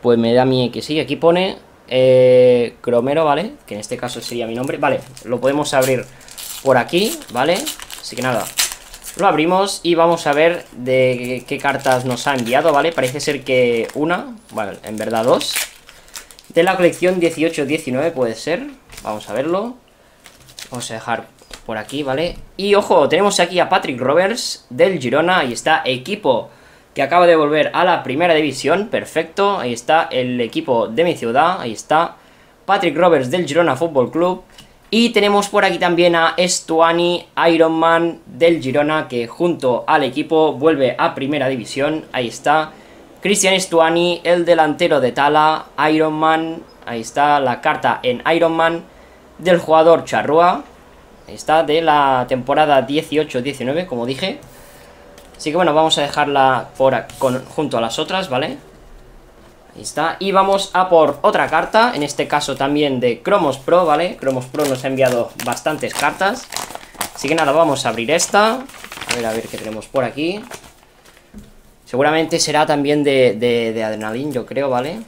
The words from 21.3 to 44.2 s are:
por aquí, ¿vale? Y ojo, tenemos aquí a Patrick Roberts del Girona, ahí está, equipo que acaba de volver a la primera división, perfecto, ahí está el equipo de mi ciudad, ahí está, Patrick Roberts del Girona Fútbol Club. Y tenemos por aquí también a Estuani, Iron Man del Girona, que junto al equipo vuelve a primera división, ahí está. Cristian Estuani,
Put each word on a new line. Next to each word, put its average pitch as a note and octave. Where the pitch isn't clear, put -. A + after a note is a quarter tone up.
por A2+
aquí, C3+
¿vale? C#3+
Y G3
ojo, F#3
tenemos G3
aquí F3
a E3
Patrick E3+
Roberts F3
del E3
Girona, D3+
ahí C3+
está, D#3
equipo C3
que C#3
acaba F3
de E3+
volver D3
a E3
la E3
primera D#3+
división, D#3
perfecto, E3
ahí A#2+
está D#3
el B2
equipo A#2
de A2+
mi E3+
ciudad, C#3+
ahí A#2+
está, D3+
Patrick F3+
Roberts D#3+
del F3
Girona D3
Fútbol C#3
Club. F3+
Y A#3
tenemos G3+
por G3+
aquí F#3
también F3
a E3
Estuani, E3+
Iron D#3+
Man E3
del E3
Girona, D3
que A#2+
junto C#3
al D3
equipo D3+
vuelve C3+
a E3
primera C#3
división, C3+
ahí B2+
está. D#3
Cristian F#3+
Estuani, E3+